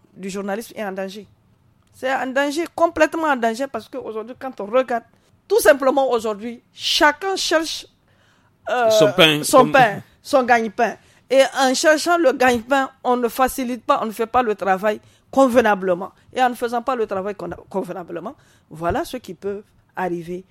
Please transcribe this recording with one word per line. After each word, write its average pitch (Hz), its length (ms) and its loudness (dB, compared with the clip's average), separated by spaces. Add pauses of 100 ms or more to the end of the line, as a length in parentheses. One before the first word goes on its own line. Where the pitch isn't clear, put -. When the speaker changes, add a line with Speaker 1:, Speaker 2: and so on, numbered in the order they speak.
(160)
Speaker 1:
du 190 140 -12
journalisme 202 460 -8
est 220 80 -8
en 190 80 -8
danger. 190 340 -12 (680)
C'est 262 200 -6
en 247 120 -4
danger, 277 380 -2 (100)
complètement 330 540 0
en 277 80 2
danger, 226 300 -2
parce 226 220 -12
qu'aujourd'hui, 226 500 -12
quand 262 220 -12
on 202 60 -8
regarde, 247 380 -2 (440)
tout 415 120 2
simplement 269 500 4
aujourd'hui, 226 500 -6 (120)
chacun 330 640 0
cherche, - 500 -2 (840)
euh, 233 200 2
Speaker 2:
Son 214 220 6
pain, 156 300 4
Speaker 1:
son 269 160 4
Speaker 2:
comme 254 140 6
Speaker 1:
pain, 220 300 4 (200)
son 269 200 2
gagne-pain. 226 540 0 (340)
Et 269 120 6 (180)
en 262 140 4
cherchant 311 440 2
le 294 140 4
gagne-pain, 254 580 0 (140)
on 247 120 2
ne 247 120 -2
facilite 247 560 -2
pas, 277 180 0
on 214 40 -4
ne 226 40 -6
fait 226 160 -4
pas 247 160 0
le 214 120 -2
travail 196 460 0 (300)
convenablement. 208 840 2 (200)
Et 254 100 0
en 254 80 2
ne 247 40 -8
faisant 233 280 -4
pas 262 140 -4
le 220 100 -2
travail 196 280 -6
con-, 175 160 -10 (180)
convenablement, 180 680 -10 (340)
voilà 175 340 -4
ce - 140 -12
qui - 160 -14
peut 202 280 -10 (320)
arriver 180 560 -6